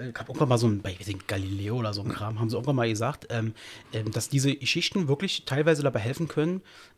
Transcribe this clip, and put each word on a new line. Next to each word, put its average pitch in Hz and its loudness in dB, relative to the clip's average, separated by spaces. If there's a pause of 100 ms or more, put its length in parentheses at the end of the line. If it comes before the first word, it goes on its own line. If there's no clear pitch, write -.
(100)
ich 117 -10
hab - -10
irgendwann 131 2
mal 120 6
so 117 6
ein, 104 2
bei, 98 -4
ich 92 -8
weiß - -14
nicht, 98 -6
Galileo 98 -2
oder 107 -2
so 101 -4
ein - -4
Kram, 107 -4
haben 113 0
sie 120 0
irgendwann 131 2
mal 117 4
gesagt, 113 -2
ähm, 113 0 (380)
ähm, 110 -2
dass 113 -2
diese 135 2
Geschichten 170 0
wirklich 147 0
teilweise 151 4
dabei 127 2
helfen 139 -2
können, 175 0 (380)